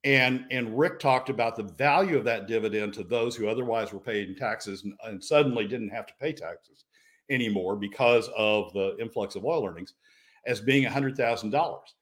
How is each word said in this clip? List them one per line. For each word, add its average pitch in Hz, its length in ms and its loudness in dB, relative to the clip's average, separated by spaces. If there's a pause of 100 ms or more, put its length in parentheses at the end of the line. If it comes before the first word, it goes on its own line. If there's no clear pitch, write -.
And, 131 480 4
and 120 260 -2
Rick 170 220 2
talked 131 300 2
about 117 260 0
the 107 80 -6
value 147 520 2
of 113 100 2
that 107 220 0
dividend 107 460 -2
to 104 100 -10
those 117 320 0
who 107 140 -2
otherwise 113 420 -2
were 98 80 -12
paying 101 360 -4
taxes 104 480 -6
and, 101 100 -8 (100)
and 104 180 -12
suddenly 127 460 2
didn't 110 220 -6
have 107 160 -10
to - 160 -20
pay 151 100 -4
taxes - 540 -14 (440)
anymore 104 460 0
because 113 640 2
of 107 360 2
the 98 280 -2
influx 107 340 -6
of 98 80 -8
oil 143 220 -2
earnings 90 300 -10 (500)
as 117 160 -4
being 131 240 4
a 113 40 -2
hundred 135 280 -2
thousand 117 320 0
dollars. 143 520 -2